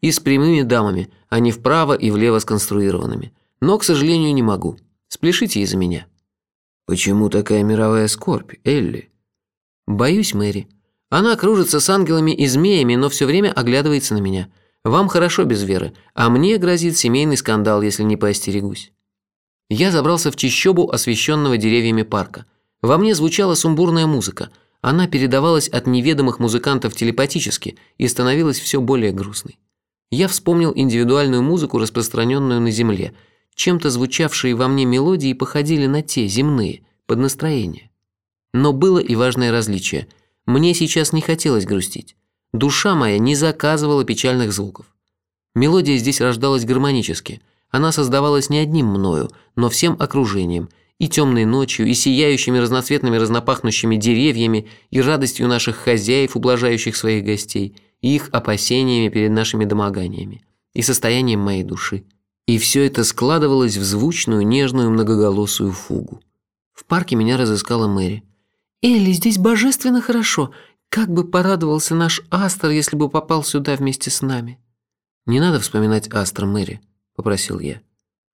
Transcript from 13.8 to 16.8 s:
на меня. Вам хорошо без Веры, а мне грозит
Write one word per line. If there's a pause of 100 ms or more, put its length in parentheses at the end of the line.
на
меня. (360)
Вам
хорошо
без
Веры, (220)
а
мне
грозит